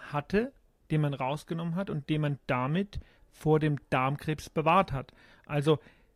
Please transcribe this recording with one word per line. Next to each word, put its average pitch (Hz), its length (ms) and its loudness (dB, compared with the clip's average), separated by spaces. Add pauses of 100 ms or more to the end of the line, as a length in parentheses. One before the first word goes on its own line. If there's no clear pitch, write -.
(120)
hatte, 202 400 -2 (400)
den 156 80 2
man 147 140 2
rausgenommen 165 640 -4
hat 196 140 -4
und 151 200 -6
den 156 100 0
man 147 260 0
damit 143 540 0 (320)
vor 156 280 2
dem 151 180 0 (120)
Darmkrebs 143 600 -2
bewahrt 165 420 2
hat. 135 220 -8 (320)
Also, 147 340 2 (360)